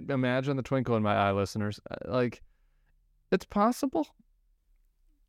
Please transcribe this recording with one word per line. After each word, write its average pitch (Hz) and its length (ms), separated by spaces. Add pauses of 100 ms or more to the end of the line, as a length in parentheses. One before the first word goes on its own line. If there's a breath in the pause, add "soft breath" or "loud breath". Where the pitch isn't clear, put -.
imagine 131 480
the 127 60
twinkle 120 340
in 107 80
my 104 100
eye, 101 160
listeners. 104 480 (100)
Uh, - 220
like, 123 320 (920)
it's 190 120
possible. 247 600 (1200)